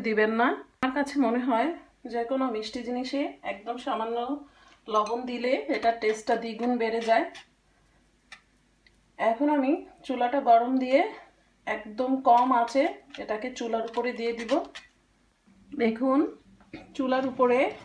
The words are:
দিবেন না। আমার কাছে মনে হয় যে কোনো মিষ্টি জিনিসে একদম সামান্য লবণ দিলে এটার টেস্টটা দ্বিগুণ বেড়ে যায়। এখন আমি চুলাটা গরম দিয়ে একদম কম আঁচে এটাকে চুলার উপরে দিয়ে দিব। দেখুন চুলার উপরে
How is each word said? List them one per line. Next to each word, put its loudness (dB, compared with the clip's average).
দিবেন 4
না। 4
আমার 0
কাছে -2
মনে 0
হয় 2
যে -2
কোনো 0
মিষ্টি -6
জিনিসে -4
একদম -8
সামান্য -4
লবণ 0
দিলে -2
এটার 0
টেস্টটা 0
দ্বিগুণ -4
বেড়ে 0
যায়। 4
এখন 0
আমি 2
চুলাটা 0
গরম 6
দিয়ে 4
একদম -4
কম 8
আঁচে 2
এটাকে -6
চুলার -2
উপরে -2
দিয়ে -2
দিব। -4
দেখুন 2
চুলার 0
উপরে 4